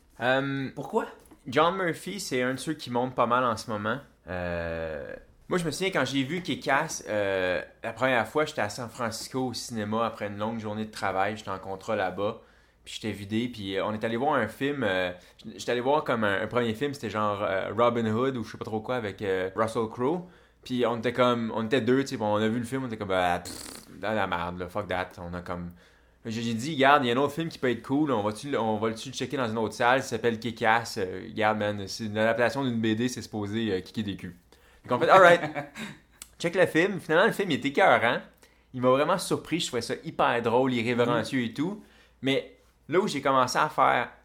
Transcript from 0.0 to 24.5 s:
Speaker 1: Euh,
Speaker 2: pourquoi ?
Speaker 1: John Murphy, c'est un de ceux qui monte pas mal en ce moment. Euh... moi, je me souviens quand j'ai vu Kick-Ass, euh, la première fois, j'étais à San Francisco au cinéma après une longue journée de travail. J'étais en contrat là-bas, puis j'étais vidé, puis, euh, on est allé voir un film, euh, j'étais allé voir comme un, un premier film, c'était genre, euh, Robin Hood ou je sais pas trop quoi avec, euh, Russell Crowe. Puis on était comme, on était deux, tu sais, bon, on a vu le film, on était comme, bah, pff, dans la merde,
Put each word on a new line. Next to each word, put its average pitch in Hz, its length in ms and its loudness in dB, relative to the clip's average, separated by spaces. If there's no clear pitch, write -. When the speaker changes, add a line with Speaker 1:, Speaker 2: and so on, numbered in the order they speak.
Speaker 1:
Euh, 135 540 0
Speaker 2:
pourquoi ? 143 320 -4
Speaker 1:
John 156 300 4
Murphy, 180 440 -4
c'est 127 220 -2
un 127 120 0
de 135 40 -6
ceux 160 160 -4
qui 139 160 -12
monte 123 240 -2
pas 123 120 2
mal 123 180 2
en 113 120 0
ce - 140 -8
moment. 107 280 -2
Euh... 82 840 -4
moi, 180 100 2
je 170 60 -2
me 160 60 -2
souviens 185 200 -2
quand 156 140 0
j'ai 135 200 0
vu 165 180 -4
Kick-Ass, 139 680 -2
euh, 95 540 0
la 113 100 -6
première 123 340 2
fois, 151 200 0
j'étais 139 160 -4
à 104 60 0
San 117 200 -8
Francisco 123 600 -4
au 113 60 -8
cinéma 110 520 -2
après 110 200 -6
une 101 120 -8
longue 113 200 -4
journée 107 280 -6
de 107 40 -12
travail. 98 460 -2
J'étais 107 140 -10
en 92 80 -6
contrat 95 380 -6
là-bas, 98 440 -2
puis - 100 -16
j'étais 110 180 -6
vidé, 104 360 -2
puis, 98 280 -6
euh, 90 100 0
on 107 80 -2
est 107 100 -6
allé 117 120 -2
voir 147 180 0
un 113 140 2
film, 135 360 -4
euh, 92 260 2
j'étais 110 160 -4
allé 120 80 0
voir 139 240 2
comme 117 200 0
un, 98 180 0
un 107 40 -4
premier 117 280 0
film, 143 200 -4
c'était 113 160 -6
genre, 104 320 0
euh, 95 340 0
Robin 117 300 4
Hood 123 300 0
ou 113 80 -6
je - 80 -14
sais 117 60 -12
pas 113 60 -8
trop 110 160 -4
quoi 127 160 -4
avec, 101 260 -6
euh, 95 340 0
Russell 110 340 0
Crowe. 160 380 -2
Puis 123 220 -2
on 117 120 0
était 117 140 -2
comme, 120 420 2
on 113 120 -2
était 131 140 2
deux, 123 220 4
tu 135 80 -4
sais, 135 60 -6
bon, 107 180 0
on - 80 4
a 110 60 4
vu 113 100 0
le 120 60 -4
film, 131 200 -4
on - 20 -6
était 113 100 -8
comme, 104 120 -6
bah, 90 360 4
pff, - 200 -12
dans 104 120 -2
la 101 140 0
merde, 90 320 -2